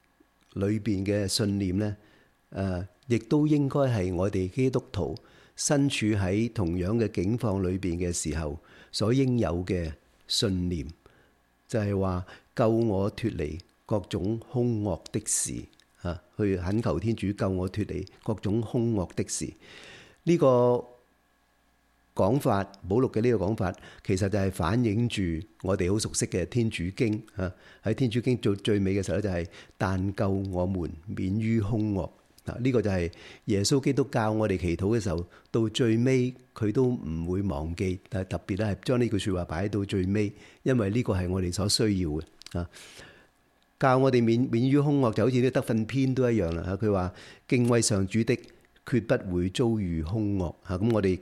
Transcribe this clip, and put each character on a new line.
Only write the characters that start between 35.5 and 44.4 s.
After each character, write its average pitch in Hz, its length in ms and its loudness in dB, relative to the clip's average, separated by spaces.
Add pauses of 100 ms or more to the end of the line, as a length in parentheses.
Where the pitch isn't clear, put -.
到 113 160 2
最 113 300 2
尾 127 360 2 (180)
佢 107 200 -2
都 131 140 2
唔 82 400 -2
會 92 160 0
忘 80 340 -2
記， 92 320 -2
但 95 160 -4
係 - 60 -10
特 - 180 -4
別 95 100 -2
呢， 107 160 0
係 87 100 -8
將 123 160 0
呢 117 80 2
句 104 80 0
說 92 200 -2
話 87 80 -2
擺 87 240 -4
到 101 160 -2
最 95 220 -2
尾， 101 260 0 (320)
因 131 120 2
為 101 140 2
呢 117 140 0
個 104 100 0
係 90 140 0
我 95 120 0
哋 87 120 -2
所 98 160 -2
需 101 320 2
要 87 80 0
嘅， 76 140 -4 (360)
啊。 87 100 -4 (1120)
教 131 180 4
我 135 140 6
哋 123 100 6
免， 117 200 4 (100)